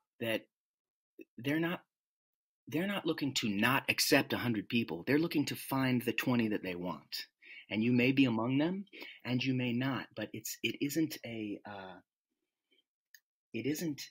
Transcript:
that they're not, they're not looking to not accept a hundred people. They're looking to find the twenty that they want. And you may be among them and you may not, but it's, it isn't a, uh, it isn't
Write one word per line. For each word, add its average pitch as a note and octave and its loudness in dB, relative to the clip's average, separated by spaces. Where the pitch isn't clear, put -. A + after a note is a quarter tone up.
that A#2 -2
they're C#3+ 0
not, E3 -2
they're D#3+ 0
not G3+ -2
looking D#3 0
to A2+ 0
not A#2+ 2
accept C3+ 4
a G2+ 0
hundred A2 -2
people. G#2+ -2
They're C#3+ 4
looking D#3+ 0
to B2+ -4
find B2+ 0
the A2+ 0
twenty A#2+ 2
that F#2+ -2
they F#2 -4
want. - -8
And G#2+ 0
you B2 4
may B2 6
be C3+ 6
among A#2+ 2
them F#3+ 0
and B2 0
you C3 0
may B2 0
not, B2 -2
but G#2+ -6
it's, - -10
it A2+ -2
isn't C#3+ -2
a, A2 -6
uh, F#2+ -12
it A2+ -4
isn't D3+ -2